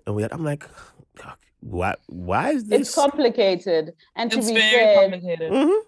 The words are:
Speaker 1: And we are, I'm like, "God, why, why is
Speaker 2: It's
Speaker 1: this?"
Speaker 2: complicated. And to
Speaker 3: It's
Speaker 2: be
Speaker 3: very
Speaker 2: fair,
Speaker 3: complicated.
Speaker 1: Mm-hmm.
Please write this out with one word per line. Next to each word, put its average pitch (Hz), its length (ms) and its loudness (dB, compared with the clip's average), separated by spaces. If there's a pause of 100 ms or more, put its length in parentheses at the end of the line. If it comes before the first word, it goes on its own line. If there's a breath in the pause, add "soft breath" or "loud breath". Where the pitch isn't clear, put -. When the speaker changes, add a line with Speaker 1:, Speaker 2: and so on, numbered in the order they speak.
Speaker 1:
And 104 80 -6
we 104 80 -2
are, - 80 -4
I'm 160 140 -10
like, 147 240 -8 (480 loud breath)
"God, - 180 -20 (260)
why, 92 340 -4 (120)
why 92 440 -2
is 277 140 -2
Speaker 2:
It's 208 60 -16
Speaker 1:
this?" 262 240 0
Speaker 2:
complicated. 196 1000 0 (200 soft breath)
And 226 160 -6
to 220 80 -2
Speaker 3:
It's 226 100 -2
Speaker 2:
be 233 60 0
Speaker 3:
very 214 160 4 (140)
Speaker 2:
fair, 214 160 6
Speaker 3:
complicated. 175 520 -2
Speaker 1:
Mm-hmm. 294 360 2